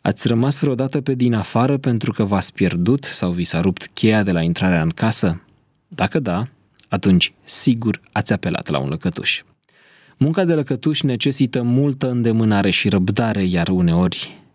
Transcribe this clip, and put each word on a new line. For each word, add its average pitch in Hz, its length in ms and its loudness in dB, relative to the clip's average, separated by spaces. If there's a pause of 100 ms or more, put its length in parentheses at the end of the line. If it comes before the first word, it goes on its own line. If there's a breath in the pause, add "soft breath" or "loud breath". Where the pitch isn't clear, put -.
Ați - 260 -2
rămas 120 300 2
vreodată 135 440 -2
pe 139 120 -2
din 123 200 2
afară 120 440 0
pentru 120 340 -2
că - 120 -2
v-ați 98 300 0
pierdut 90 500 0
sau - 280 -4
vi 87 120 -2
s-a 85 180 -2
rupt 92 320 -2
cheia 110 300 2
de 95 80 0
la 85 100 2
intrarea 85 400 0
în 82 80 0
casă? 90 520 -2 (460)
Dacă - 320 -4
da, 104 280 -2 (400)
atunci 92 460 2 (100)
sigur 117 580 -2 (100)
ați - 220 -2
apelat - 360 -4
la 73 80 0
un 69 120 -4
lăcătuș. - 520 -4 (760 soft breath)
Munca 160 260 2
de 170 100 2
lăcătuș 147 480 -2
necesită 131 600 0
multă 131 480 2
îndemânare 110 600 2
și 95 200 0
răbdare, 101 540 0
iar 87 240 0
uneori 90 720 0 (180)